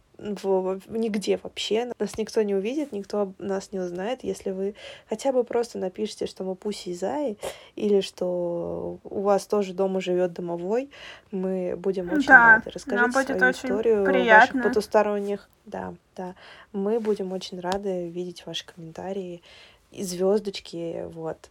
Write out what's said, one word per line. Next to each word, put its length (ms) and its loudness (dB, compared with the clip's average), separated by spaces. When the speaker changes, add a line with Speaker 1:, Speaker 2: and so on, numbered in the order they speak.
Speaker 1:
в, 280 -8
в, 460 0
нигде 500 0
вообще. 560 -4
Нас 200 -4
никто 240 0
не 140 0
увидит, 360 -2
никто 300 -4
об 180 -6
нас 320 -4
не 80 -4
узнает. 460 -6
Если 260 -6
вы 240 -4
хотя 240 0
бы 140 4
просто 340 -2
напишите, 480 -4
что 160 -10
мы 120 -4
Пуси 340 -6
и 40 -4
Заи, 440 -2
или 240 4
что 1040 -4
у 160 -6
вас 260 4
тоже 260 0
дома 280 0
живёт 320 2
домовой, 560 -2
мы 460 -2
будем 340 -2
очень 160 2
Speaker 2:
Да, 280 10
Speaker 1:
рады. 160 0
Расскажите 300 -2
Speaker 2:
нам 100 2
будет 160 2
Speaker 1:
свою 220 2
Speaker 2:
очень 200 -2
Speaker 1:
историю 360 2
Speaker 2:
приятно. 540 8
Speaker 1:
ваших 40 0
потусторонних. 760 0
Да, 280 -10
да. 180 -10
Мы 260 0
будем 320 -2
очень 300 -8
рады 480 -2
видеть 360 -8
ваши 200 -10
комментарии 760 -10
и 120 -10
звёздочки, 1000 -2
вот. 240 -8